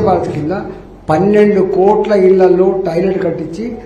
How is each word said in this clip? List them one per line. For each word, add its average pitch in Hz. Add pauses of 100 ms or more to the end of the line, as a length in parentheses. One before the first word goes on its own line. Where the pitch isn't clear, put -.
భారత్ 180
కింద 151 (580)
పన్నెండు 202 (140)
కోట్ల 208 (180)
ఇళ్లలో 185 (180)
టాయిలెట్ 175
కట్టించి 165 (200)